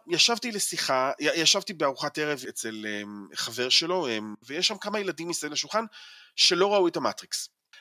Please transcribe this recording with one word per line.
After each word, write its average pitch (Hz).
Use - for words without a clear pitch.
"ישבתי 220
לשיחה, 143
י-, 151
ישבתי 190
בארוחת 147
ערב 147
אצל, 110
אה, 104
חבר 123
שלו, 165
אה, 113
ויש 165
שם 214
כמה 208
ילדים 170
מסביב 151
לשולחן 170
שלא 190
ראו 190
את 170
המטריקס." -